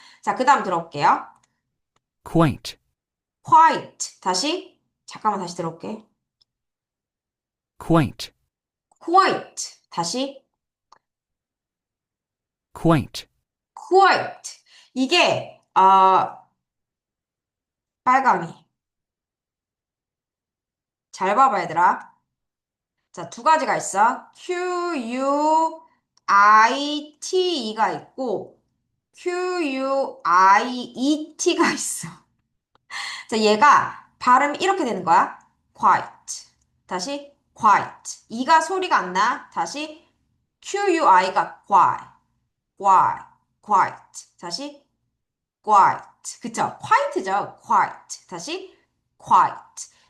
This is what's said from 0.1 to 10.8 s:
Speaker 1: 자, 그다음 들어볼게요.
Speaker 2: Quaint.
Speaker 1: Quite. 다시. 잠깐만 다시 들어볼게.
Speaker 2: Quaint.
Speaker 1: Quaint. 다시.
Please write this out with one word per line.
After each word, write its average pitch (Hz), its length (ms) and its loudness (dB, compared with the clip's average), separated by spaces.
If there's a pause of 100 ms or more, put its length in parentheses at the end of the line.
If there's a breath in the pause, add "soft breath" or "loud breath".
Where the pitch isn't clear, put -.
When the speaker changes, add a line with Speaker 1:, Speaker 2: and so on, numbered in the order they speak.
Speaker 1:
자, 202 120 -4
그다음 254 280 2
들어볼게요. 175 640 -2 (1000)
Speaker 2:
Quaint. - 540 -2 (640)
Speaker 1:
Quite. - 800 2
다시. 269 580 -6 (240)
잠깐만 208 360 -6
다시 170 160 -12
들어볼게. 175 500 -10 (1800)
Speaker 2:
Quaint. - 460 0 (640)
Speaker 1:
Quaint. - 800 -2 (140)
다시. 254 520 -6 (2250)